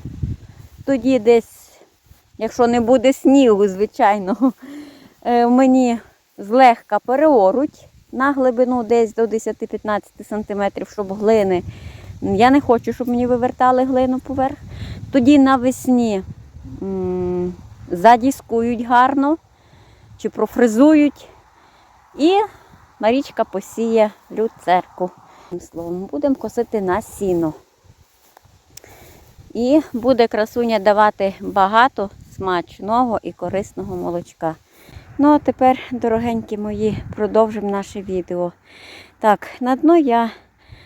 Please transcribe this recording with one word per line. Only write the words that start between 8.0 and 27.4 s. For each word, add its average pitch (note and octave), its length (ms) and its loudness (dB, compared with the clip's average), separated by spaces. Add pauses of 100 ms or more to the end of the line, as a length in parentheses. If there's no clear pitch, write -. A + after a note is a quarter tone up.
на C4+ 220 0
глибину B3+ 500 0
десь A3+ 300 0
до A3+ 140 -2
десяти-п'ятнадцяти G#3+ 960 -8
сантиметрів, G3+ 640 -6
щоб G3 240 -8
глини. G#3 500 2 (580)
Я G3 280 2
не C#4 120 4
хочу, A#3 320 0
щоб A#3+ 140 -8
мені A#3+ 200 -2
вивертали B3+ 580 0
глину C4 340 -2
поверх. C4+ 380 -6 (540)
Тоді C#4 280 4
навесні, B3 840 2 (580)
м, F3+ 720 -4 (380)
задіскують A#3 880 0
гарно C4+ 560 0 (800)
чи - 120 -8
профризують. B3+ 1000 2 (880)
І F4 220 2 (600)
Марічка A#3 440 -2
посіє A3 680 -2 (200)
люцерку. F3+ 800 -4 (360)
Одним F3 140 -12
словом, E3+ 440 -10
будемо C#4+ 300 -2
косити A3+ 460 -6
на F#3 200 -2
сіно. E3+ 520 -4 (2000)